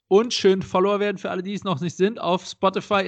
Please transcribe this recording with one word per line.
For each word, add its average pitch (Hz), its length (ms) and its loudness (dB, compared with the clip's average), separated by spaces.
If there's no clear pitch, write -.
Und 226 220 4
schön 190 300 2
Follower 196 380 0
werden 202 180 -2
für - 140 -8
alle, 185 100 -4
die 196 140 -8
es 180 80 -8
noch 175 180 -4
nicht 175 160 -6
sind, 208 240 0
auf 175 240 -2
Spotify, 196 600 0